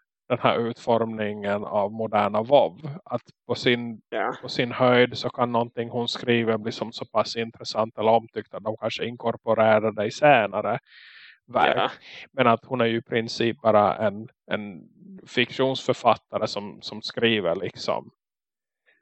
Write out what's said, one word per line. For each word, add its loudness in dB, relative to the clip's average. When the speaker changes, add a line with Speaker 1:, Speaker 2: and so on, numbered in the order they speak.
Speaker 1:
den 0
här 2
utformningen -2
av -2
moderna 0
WoW. 2
Att -8
på -4
sin, -2
Speaker 2:
Ja. -4
Speaker 1:
på -12
sin -2
höjd 4
så -4
kan -2
någonting -4
hon -4
skriver 0
bli -6
som -8
så -10
pass -2
intressant -6
eller 2
omtyckt 0
att -10
de -4
kanske -4
inkorporerar 2
det -4
senare. 2
Verk. 2
Speaker 3:
Ja. 0
Speaker 1:
Men 2
att 4
hon -4
är 4
ju 0
i -4
princip -2
bara 4
en, -4
en -8
fiktionsförfattare -2
som, -8
som -14
skriver 0
liksom -8